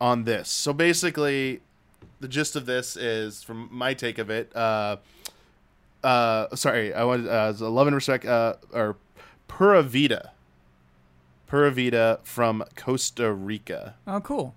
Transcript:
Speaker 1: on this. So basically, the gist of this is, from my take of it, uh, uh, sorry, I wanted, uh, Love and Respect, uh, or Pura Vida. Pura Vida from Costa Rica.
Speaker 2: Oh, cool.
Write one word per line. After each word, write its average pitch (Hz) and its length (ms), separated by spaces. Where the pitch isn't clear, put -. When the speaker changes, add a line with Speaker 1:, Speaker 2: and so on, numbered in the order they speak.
Speaker 1:
on 120 240
this. 110 260
So - 220
basically, 147 880
the 139 100
gist 143 260
of 131 120
this 127 300
is, 110 460
from 113 300
my 123 220
take 117 240
of 107 120
it, 110 240
uh, 107 420
uh, 117 540
sorry, 113 360
I 113 120
wanted, 123 240
uh, 107 240
Love 127 180
and 143 100
Respect, 135 280
uh, 117 300
or 107 240
Pura 190 340
Vida. 131 500
Pura 143 240
Vida 117 520
from 113 420
Costa 120 560
Rica. 95 600
Speaker 2:
Oh, 196 140
cool. 185 360